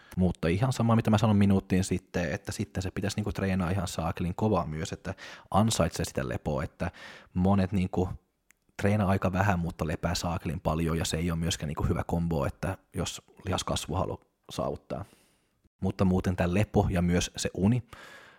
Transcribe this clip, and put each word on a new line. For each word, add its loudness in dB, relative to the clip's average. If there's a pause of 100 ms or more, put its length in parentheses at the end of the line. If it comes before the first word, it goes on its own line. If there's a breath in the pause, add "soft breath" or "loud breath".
(160 loud breath)
Mutta 2
ihan 2
sama, 4
mitä 2
mä 6
sanon 4
minuuttiin 4
sitten, -4
että -8
sitten -6
se -4
pitäisi -4
niinku -4
treenaa 0
ihan -2
saakelin -4
kovaa 2
myös, -6
että -10 (360 loud breath)
ansaitsee 2
sitä -4
lepoa, -4
että -6 (440 loud breath)
monet 4
niinku 0 (680)
treenaa 2
aika 2
vähän, 2
mutta -2
lepää -2
saakelin -4
paljon, 0
ja -2
se -4
ei -2
ole -2
myöskään -2
niinku -6
hyvä 0
kombo, 0
että -6 (160)
jos -6 (220)
lihaskasvu -4
haluaa -4 (260)
saavuttaa. -6 (760 soft breath)
Mutta 0
muuten 2
tää 0
lepo 2
ja 2
myös 2
se -4
uni, 4 (560 loud breath)